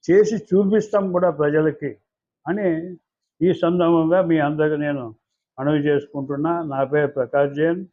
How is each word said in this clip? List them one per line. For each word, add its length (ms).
చేసి 300
చూపిస్తాం 540
కూడా 160
ప్రజలకి 500
అని 200
ఈ 40
సందర్భంగా 560
మీ 60
అందరికీ 380
నేను 180
మనవి 300
చేసుకుంటున్నా. 640
నా 80
పేరు 260
ప్రకాష్ 400
జైన్ 240